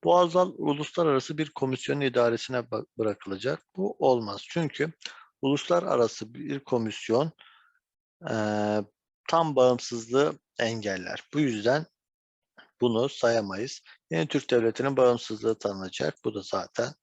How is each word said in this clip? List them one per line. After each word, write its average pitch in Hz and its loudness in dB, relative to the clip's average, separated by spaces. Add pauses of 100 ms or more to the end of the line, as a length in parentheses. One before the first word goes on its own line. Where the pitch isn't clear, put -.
Boğazlar 175 6
uluslararası 151 0
bir 156 -4
komisyonun 135 -2
idaresine 123 2
ba-, 110 -6 (120)
bırakılacak, 104 -4 (140)
bu 190 -4
olmaz. 117 2
Çünkü 160 -4 (500)
uluslararası 139 0
bir 139 -8
komisyon, 117 0 (960)
eee, 107 0 (440)
tam 165 2
bağımsızlığı 127 2 (200)
engeller. 104 -4
Bu 147 0
yüzden 127 0 (920)
bunu 120 2
sayamayız. 113 -2 (300)
Yeni 160 0
Türk - -2
Devleti'nin 123 2
bağımsızlığı 113 2
tanınacak. 98 -6 (100)
Bu 107 -4
da 101 -6
zaten 117 -6